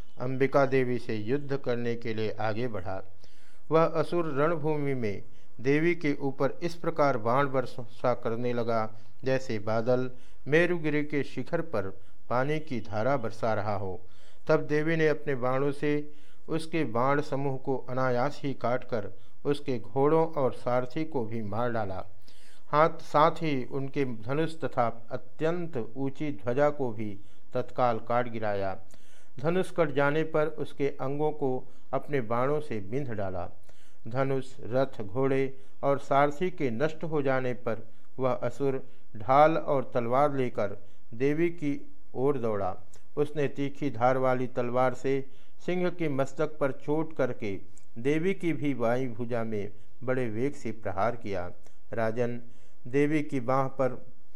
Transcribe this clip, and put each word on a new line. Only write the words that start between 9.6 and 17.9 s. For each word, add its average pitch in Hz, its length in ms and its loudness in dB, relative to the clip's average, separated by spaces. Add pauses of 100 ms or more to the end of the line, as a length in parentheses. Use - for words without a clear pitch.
मेरुगिरी 156 560 2
के 147 180 0
शिखर 135 380 -2
पर 101 400 -2 (300)
पानी 139 300 0
की 120 200 -2
धारा 107 360 0
बरसा 110 380 0
रहा 104 220 0
हो। 95 240 -2 (480)
तब 156 120 4
देवी 151 360 2
ने 156 120 4
अपने 147 260 0
बाणों 131 380 0
से 147 400 0 (360)
उसके 160 360 0
बाण 127 360 2
समूह 139 360 -2
को 131 200 0
अनायास 127 680 0